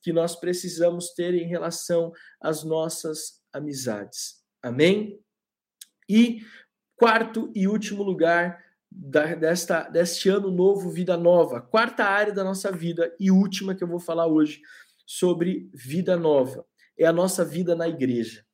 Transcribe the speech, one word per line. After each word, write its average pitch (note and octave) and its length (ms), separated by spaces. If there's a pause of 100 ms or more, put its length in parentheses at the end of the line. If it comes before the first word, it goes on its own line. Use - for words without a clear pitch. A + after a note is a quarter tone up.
que F3 100
nós E3+ 240
precisamos F3 760
ter F3 220
em E3+ 120
relação E3+ 640 (300)
às D#3 220
nossas D#3+ 800 (120)
amizades. B2+ 880 (180)
Amém? F3 580 (920)
E A#3 320 (560)
quarto A3 580
e F#3+ 120
último G#3 360
lugar E3+ 580 (300)
da, D3+ 440
desta, E3 480
deste F3 440
ano G3 240
novo, F3+ 380
Vida F3 260
Nova, E3+ 460
quarta A3+ 420
área G3+ 300
da F#3+ 100
nossa F#3+ 280
vida E3 460
e F#3+ 140
última F#3+ 420
que F#3 100
eu F3 40
vou F3 120
falar E3 280
hoje D#3 320 (460)
sobre F3 680
Vida E3+ 460
Nova, C#3+ 480 (320)
é D#3 80
a E3 80
nossa F3+ 320
vida E3+ 280
na E3 140
igreja. B2+ 560 (100)